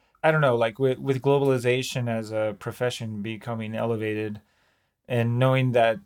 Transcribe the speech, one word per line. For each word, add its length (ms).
I 80
don't 120
know, 140
like, 220
with, 200
with 240
globalization 880
as 200
a 280
profession 640
becoming 520
elevated 680
and 320
knowing 320
that 340